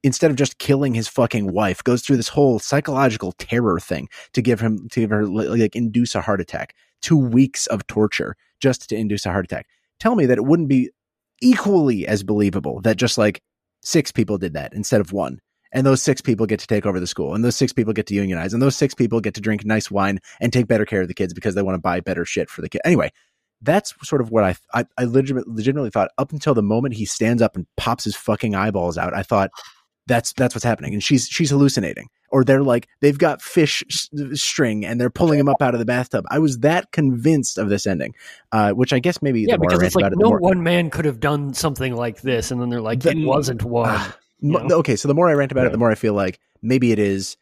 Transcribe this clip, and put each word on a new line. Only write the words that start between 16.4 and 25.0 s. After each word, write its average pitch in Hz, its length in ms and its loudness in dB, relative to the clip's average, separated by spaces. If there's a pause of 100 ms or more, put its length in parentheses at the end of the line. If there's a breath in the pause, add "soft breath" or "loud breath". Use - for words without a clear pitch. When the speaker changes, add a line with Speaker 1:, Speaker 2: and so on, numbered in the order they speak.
Speaker 1:
get 104 140 -2
to - 80 -14
take 104 180 0
over 92 140 -2
the 87 80 -4
school, 76 260 -6
and 107 100 -2
those 120 120 0
six 131 180 0
people 110 200 0
get 104 140 -2
to 101 60 -6
unionize, 92 400 -2
and 120 80 0
those 135 140 2
six 139 180 0
people 117 260 0
get 101 160 -4
to 104 60 -12
drink 104 240 -4
nice 110 240 -2
wine 98 300 0 (200 loud breath)
and 117 140 -2
take 123 140 2
better 107 180 2
care 98 160 -2
of 92 60 -2
the 87 80 -12
kids 90 180 -4
because 92 220 -4
they 101 80 0
wanna 92 160 -2
buy 90 200 -2
better 87 260 -4
shit - 240 -4
for - 120 -14
the - 80 -10
kid. - 160 -8
Anyway, 135 260 2 (500)
that's 165 320 0 (100)
sort 143 180 -2
of 113 80 -4
what 110 140 4
I, 92 120 2 (180)
I, 117 120 0 (140)
I 123 60 0